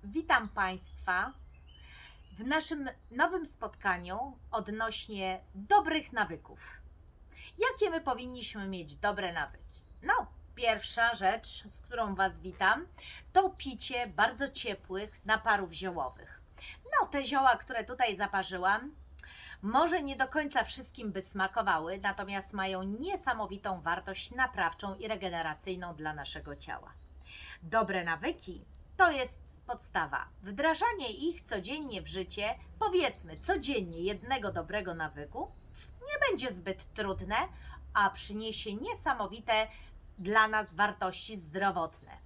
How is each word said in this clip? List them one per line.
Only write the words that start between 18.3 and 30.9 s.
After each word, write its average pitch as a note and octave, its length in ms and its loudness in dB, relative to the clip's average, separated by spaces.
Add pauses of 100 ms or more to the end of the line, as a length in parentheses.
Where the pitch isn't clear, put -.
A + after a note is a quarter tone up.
może D4+ 420 4
nie C#4 120 -4
do C4 120 2
końca C#4+ 360 2
wszystkim A3+ 480 -6
by F#3+ 100 -2
smakowały, F#3+ 760 2
natomiast G3 560 -2
mają F#3+ 300 -2
niesamowitą G#3 1000 -2
wartość F3 500 -4
naprawczą G3+ 640 0
i G3+ 120 -8
regeneracyjną F3 880 -4
dla D3+ 180 -4
naszego C#3+ 420 -8
ciała. - 380 -12 (680)
Dobre F#3 400 4
nawyki E3+ 600 -2 (320)
to F4+ 140 10
jest C4 300 -4 (260)
podstawa. E3 580 -2 (160)
Wdrażanie D#4 680 2